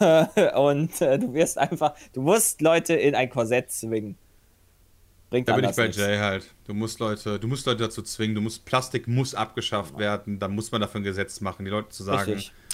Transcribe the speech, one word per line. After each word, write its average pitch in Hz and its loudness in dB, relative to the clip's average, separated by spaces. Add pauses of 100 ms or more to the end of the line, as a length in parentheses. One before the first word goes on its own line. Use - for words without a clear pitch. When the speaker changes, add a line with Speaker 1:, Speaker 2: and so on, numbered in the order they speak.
Speaker 1:
<laughs> 160 6 (280)
Und, 143 2
äh, 139 4
du 233 -2
wirst 160 2
einfach, 151 0 (180)
du 131 -8
musst 190 2
Leute 165 4
in 143 4
ein 127 0
Korsett 123 0
zwingen. 107 -6 (1120)
Bringt 127 0
Speaker 2:
Da 143 4
bin 131 4
ich 101 2
Speaker 1:
anders 95 -2
Speaker 2:
bei 117 4
Speaker 1:
nichts. 101 -2
Speaker 2:
Jay 101 2
halt. 98 -2 (220)
Du 104 -10
musst 110 -4
Leute, 107 -4
du 107 -6
musst 135 -4
Leute 117 0
dazu 107 -8
zwingen, 110 -4
du 104 -2
musst, 110 -6
Plastik 127 -2
muss 127 0
abgeschafft 104 -6
werden, 104 -4
dann 98 -4
muss 110 -6
man 113 -2
dafür 104 -4
ein 98 -6
Gesetz 98 -6
machen, 95 -6
die 98 -6
Leute 107 -4
zu - -16
sagen, 98 -2
Speaker 1:
Richtig. 98 -8 (220)